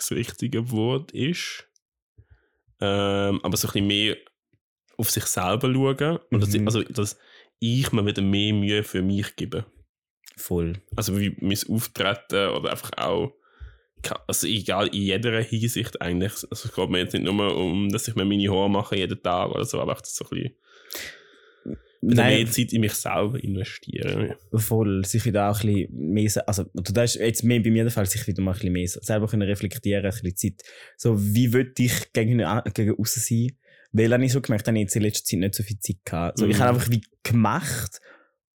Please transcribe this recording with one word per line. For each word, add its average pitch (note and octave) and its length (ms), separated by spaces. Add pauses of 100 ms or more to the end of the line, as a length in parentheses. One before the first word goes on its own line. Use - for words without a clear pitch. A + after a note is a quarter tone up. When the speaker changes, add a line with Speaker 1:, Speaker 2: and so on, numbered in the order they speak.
Speaker 1:
das - 100
richtige A#2 600
Wort B2 420
ist. - 540 (1120)
Ähm, G2+ 640
aber F#2 140
so - 120
ein - 40
bisschen G2+ 140
mehr G2+ 300 (800)
auf A2+ 140
sich - 140
selber A2 480
schauen. C3+ 460 (120)
Und A2 120
dass G#2 120
ich, G#2 60
Speaker 2:
Mhm. G#2 60
Speaker 1:
also, A2 160
dass - 360 (420)
ich A#2+ 320
mir G#2 140
wieder G2+ 160
mehr G2+ 320
Mühe G#2 300
für F#2 180
mich G2 340
gebe. A2 300 (680)
Speaker 2:
Voll. E2+ 380 (200)
Speaker 1:
Also G2 240
wie G2+ 220
mein G2 180 (100)
Auftreten G2 840
oder - 200
einfach - 260
auch, F2 360 (680)
ka-, - 260
also - 180
egal, G2+ 420
in G2+ 140
jeder A2 400
Hinsicht A2+ 580
eigentlich. F2+ 320 (180)
Also A2 180
es - 40
geht F#2 180
mir F2+ 80
jetzt - 160
nicht - 100
nur G2+ 320
um, F#2 320
dass G#2 180
ich A2+ 80
mir G2 100
meine G2+ 240
Haare G2 220
mache G2+ 260
jeden F#2 240
Tag F2+ 300
oder - 140
so, - 160
aber - 120
einfach - 120
so - 220
ein - 40
bisschen - 240 (1500)
wieder A#2+ 220
Speaker 2:
Nein. B2 220
Speaker 1:
mehr - 80
Zeit A#2+ 200
in A#2 80
mich G#2 140
selber G#2 480
investieren. - 960 (180)
Speaker 2:
Voll, G#2+ 500
sich G#2+ 200
wieder G#2 260
auch G#2 140
ein - 100
bisschen D#2 380
mehr, G#2+ 180
se-, - 160
also G#2 160 (100)
du F#2 200
darfst A#2+ 240
jetzt A2+ 260
mehr A#2+ 180
bei A2 120
mir A2+ 100
der A#2 80
Fall, G#2 160
sich - 220
wieder G2 120
mal F#2+ 120
ein - 60
bisschen F2+ 140
mehr F2+ 140
se-, - 160
selber G#2+ 240
können G#2+ 220
reflektieren, G2+ 560
ein G2 80
bisschen - 240
Zeit. - 260 (340)
So, A2+ 240
wie A2 320
will B2 240
ich - 360
gegen, A#2+ 260 (340)
gegen G#2 240
aussen A2+ 240
sein? A#2 280 (420)
Weil A2+ 200
dann B2 120
ich B2+ 100
so C3+ 80
gemerkt, A2+ 280
habe A2 100
ich G#2+ 40
jetzt G2+ 120
in A2 80
letzter G#2+ 220
Zeit F2+ 160
nicht G2 160
so G#2+ 80
viel G#2 160
Zeit - 240
gehabt. E2+ 340
So, G#2+ 80
ich G#2 100
Speaker 1:
Mhm. - 40
Speaker 2:
habe B2 180
einfach B2 140
wie A2+ 100 (220)
gemacht A2+ 760 (540)